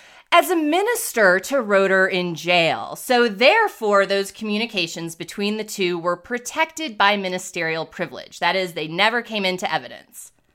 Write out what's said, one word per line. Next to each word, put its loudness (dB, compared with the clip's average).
as 4
a 2
minister 2
to -2
Roeder 4
in -2
jail. 0
So 2
therefore, 2
those -2
communications -6
between -6
the -6
two -2
were -2
protected -6
by 4
ministerial -4
privilege. -10
That 2
is, -2
they -6
never 2
came -4
into -2
evidence. -8